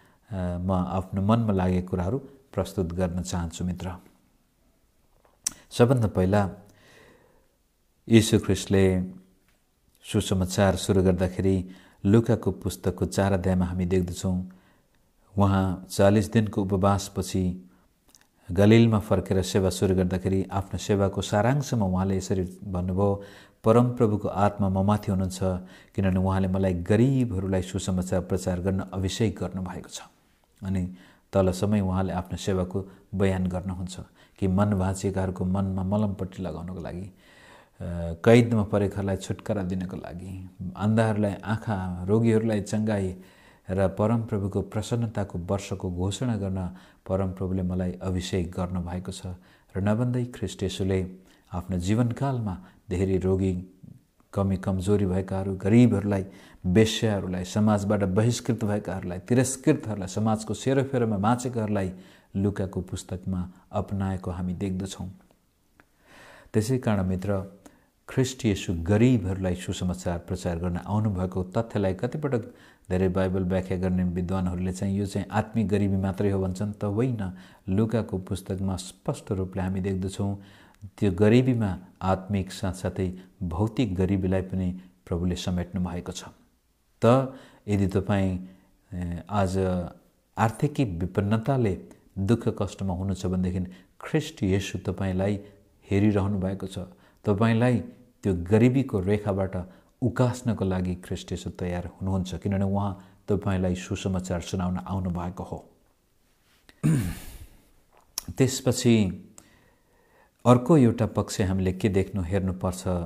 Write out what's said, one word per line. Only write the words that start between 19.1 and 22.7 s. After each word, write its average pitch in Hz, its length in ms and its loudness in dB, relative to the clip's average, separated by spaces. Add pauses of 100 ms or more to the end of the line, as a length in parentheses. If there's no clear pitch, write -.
सेवा 92 280 2
सुरु 95 260 2
गर्दाखेरि 92 560 0
आफ्नो 98 260 -4
सेवाको 98 440 0
सारांशमा 120 640 0
उहाँले 95 320 0
यसरी 92 460 -2
भन्नुभयो, 95 600 0 (400)